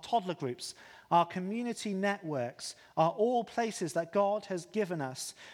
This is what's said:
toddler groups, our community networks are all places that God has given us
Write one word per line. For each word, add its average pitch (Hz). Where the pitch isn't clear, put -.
toddler 185
groups, -
our 170
community 214
networks 165
are 160
all 226
places 214
that 170
God 202
has 175
given 180
us 131